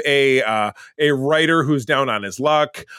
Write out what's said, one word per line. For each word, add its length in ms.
a, 380
uh, 280
a 120
writer 520
who's 200
down 240
on 140
his 160
luck. 460